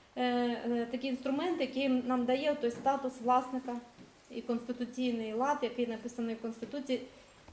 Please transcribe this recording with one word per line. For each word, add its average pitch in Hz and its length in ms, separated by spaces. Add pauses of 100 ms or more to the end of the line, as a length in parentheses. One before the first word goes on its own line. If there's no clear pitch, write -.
(160)
е, 254 80
е, 240 680
такі 254 160
інструменти, 285 580
які 262 240
нам 254 360
дає 269 300
той 240 160
статус 262 420 (100)
власника 254 540 (540)
і 240 100
конституційний 240 920
лад, 277 300
який 240 240
написаний 226 480
в 226 80
Конституції, 247 600 (500)